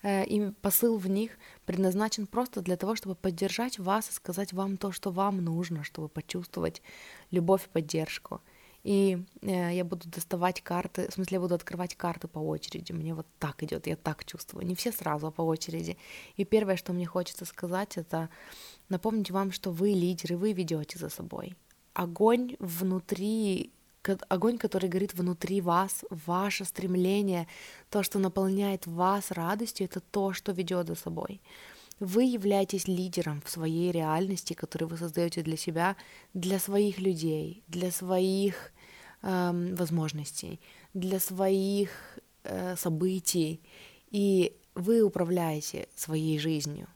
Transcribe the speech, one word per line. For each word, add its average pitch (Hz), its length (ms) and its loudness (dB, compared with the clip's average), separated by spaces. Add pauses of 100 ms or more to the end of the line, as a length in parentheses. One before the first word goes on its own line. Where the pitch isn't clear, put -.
э, 196 240 2
им, 208 360 0
посыл 226 360 4
в 185 120 -2
них 208 280 0 (280)
предназначен 190 600 0
просто 233 360 -2
для 180 160 0
того, 202 180 0
чтобы 190 200 -6
поддержать 196 640 -2
вас 196 300 0
и - 40 -8
сказать 190 400 -6
вам 196 240 -2
то, 202 140 -2
что 185 200 -4
вам 190 320 2
нужно, 165 400 -2
чтобы 156 260 -8
почувствовать 165 720 -4 (500)
любовь 180 340 4
и - 40 -20
поддержку. - 680 -2 (440)
И, 196 400 4 (180)
э, 180 340 0
я 180 80 2
буду 170 260 -6
доставать 175 520 0
карты, 180 480 -2
в - 40 -8
смысле, 190 220 -2
я 180 60 2
буду 175 140 2
открывать 175 400 -4
карты 170 320 -4
по 160 120 -8
очереди. 156 540 -4
Мне 160 200 -4
вот 160 140 -8 (120)
так 143 240 -4
идет, 156 240 -6
я 165 80 -2
так - 300 -4
чувствую. - 400 -10
Не 180 80 -2
все 226 180 -2
сразу, 151 360 -2
а 156 40 -4
по 170 120 -4
очереди. 160 540 -2 (400)
И 202 80 2
первое, 202 320 4
что - 160 -4
мне 175 120 0
хочется 175 400 -4
сказать, 185 520 -4
это 165 320 -4 (600)
напомнить 202 420 0
вам, 196 200 0
что 185 200 -4
вы 180 180 2
лидеры, 175 480 2
вы 208 160 2
ведете 165 440 -2
за 156 120 -6
собой. 170 440 -8 (400)
Огонь 226 680 2
внутри, 185 1120 0 (300)
ко-, 190 160 0 (120)
огонь, 214 280 2
который 185 320 0
горит 185 240 0
внутри 180 480 0
вас, 175 480 2
ваше 180 560 -2
стремление, 180 840 2 (420)
то, 202 140 2
что 202 160 0
наполняет 190 680 2
вас 185 440 2
радостью, 190 540 -2
это 185 140 -6
то, 196 340 0
что 196 200 -4
ведет 175 340 0
за 170 80 -2
собой. 170 440 -8 (600)
Вы 202 240 4
являетесь 202 640 2
лидером 175 580 0
в - 40 -10
своей 165 420 0
реальности, 170 600 0
которую 160 360 -4
вы 165 80 -6
создаете 170 460 0
для 160 140 -2
себя, 170 380 0 (380)
для 185 260 0
своих 196 400 2
людей, 165 680 0
для 175 240 -2
своих, 190 800 2 (500)
эм, 180 540 0
возможностей, 160 840 -2 (360)
для 185 240 0
своих, 190 720 2 (520)
э, 185 320 -4
событий, 170 840 0 (500)
и 196 420 4 (220)
вы 220 300 4
управляете 170 920 0
своей 156 440 2
жизнью. 151 560 -2